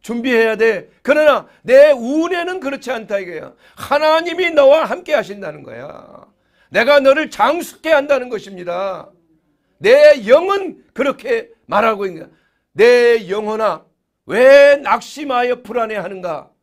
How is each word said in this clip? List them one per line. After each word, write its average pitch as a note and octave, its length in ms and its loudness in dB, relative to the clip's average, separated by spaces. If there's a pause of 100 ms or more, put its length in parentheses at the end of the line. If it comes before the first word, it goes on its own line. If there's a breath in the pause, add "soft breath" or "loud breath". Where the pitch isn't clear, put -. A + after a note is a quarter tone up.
준비해야 A3+ 560 -2
돼. A3 340 -2 (120 soft breath)
그러나 C#4+ 460 2 (140 soft breath)
내 C4+ 280 6
우뇌는 E4+ 720 -4
그렇지 C4+ 320 -10
않다 G#3+ 260 -8
이거야. F3 360 -12 (220 soft breath)
하나님이 E4 760 0
너와 D4 340 4
함께 F4+ 280 -8
하신다는 F#3 520 -6
거야. B2 640 -20 (440)
내가 B3 300 2
너를 C#4 300 0
장숙케 D#4 600 -4
한다는 C#4 380 -2
것입니다. F#3 840 -10 (680)
내 C4+ 500 4
영은 F#4 640 0
그렇게 B3 580 -6 (160)
말하고 G#3 400 -2
있는 E3 160 -12
거야. - 80 -20 (420)
"내 A#3 560 2
영혼아, G#3 560 -6 (420)
왜 C#4 500 4
낙심하여 B3 840 -6
불안해하는가?" G3 880 -10 (120)